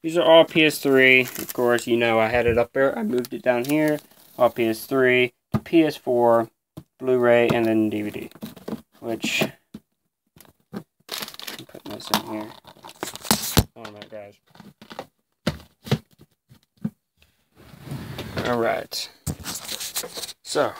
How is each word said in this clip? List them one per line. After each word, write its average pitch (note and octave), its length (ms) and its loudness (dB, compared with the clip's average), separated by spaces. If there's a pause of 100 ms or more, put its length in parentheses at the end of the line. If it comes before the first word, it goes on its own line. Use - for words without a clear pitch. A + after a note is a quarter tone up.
These D#3+ 140 -4
are E3 80 2
all D#3+ 200 10
P D#3+ 200 2
S D3+ 140 2
three. C3 420 6
Of - 320 -8
course, A#2+ 340 0
you A#2 100 2
know A#2 220 2
I A2 100 2
had A#2+ 180 0
it A#2 120 2
up A2+ 140 0
there. C3+ 260 0
I A2+ 40 -4
moved A#2+ 300 -4
it A#2 100 -10
down B2 240 0
here. D3+ 340 0 (360)
All B2 140 4
P A#2 160 -2
S A2 200 -4
three, B2 460 2 (320)
P E3 200 4
S D3+ 120 -2
four, A#2 540 2 (480)
Blu-ray, A#2+ 500 4
and A#2 160 2
then A2 240 2
D G#2 140 -4
V G#2 80 -6
D. - 200 -12 (680)
Which... - 420 -4 (1300)
I'm - 100 -10 (840)
putting - 260 -16
this - 180 -12
in A2+ 160 -2
here. G#2+ 220 -10 (1300)
Hold A2+ 120 -18
on - 0 -
a G#2 60 -14
minute, G#2 180 -20
guys. G#2 240 -18 (4000)
All A#2+ 140 0
right. - 500 -4 (1300)
So, C3 380 -2